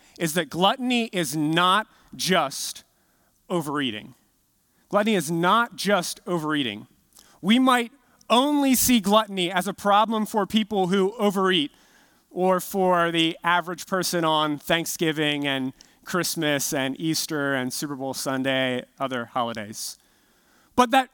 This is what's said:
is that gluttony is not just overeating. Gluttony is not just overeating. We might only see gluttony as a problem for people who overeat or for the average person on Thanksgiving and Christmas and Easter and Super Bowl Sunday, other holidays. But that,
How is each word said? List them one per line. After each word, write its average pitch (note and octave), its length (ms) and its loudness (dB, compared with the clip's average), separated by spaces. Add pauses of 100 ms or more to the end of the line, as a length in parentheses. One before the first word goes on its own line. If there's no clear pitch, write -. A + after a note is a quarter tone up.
(180)
is E3 160 -4
that D#3+ 160 -4
gluttony A#3 640 0
is D#3+ 220 -4
not F3 500 2 (300)
just C#3 680 -2 (640)
overeating. C#3 680 -6 (720)
Gluttony G#3 240 2
is D#3+ 160 0
not F#3 460 2
just F3+ 500 0
overeating. D3+ 640 -2 (560)
We A3 160 4
might B3 320 2 (380)
only C4+ 460 4
see A#3+ 260 4
gluttony G3+ 500 2
as F#3 160 -2
a G3 60 -4
problem G#3+ 520 2
for G3+ 200 -2
people G3+ 420 0
who G3 300 2
overeat F#3+ 520 2 (600)
or F#3 320 0
for F3+ 500 2
the E3 320 0
average F3 420 0
person F3 380 -2
on D3+ 340 2
Thanksgiving D#3 880 -2
and C3+ 280 -4 (320)
Christmas D3+ 640 -2
and C3+ 260 -2
Easter D3+ 560 -2
and B2+ 200 -4
Super D3 200 -6
Bowl C3+ 200 -8
Sunday, C3 720 -2 (120)
other B2+ 280 -4
holidays. A2+ 720 -6 (800)
But B3 140 2
that, C4 220 2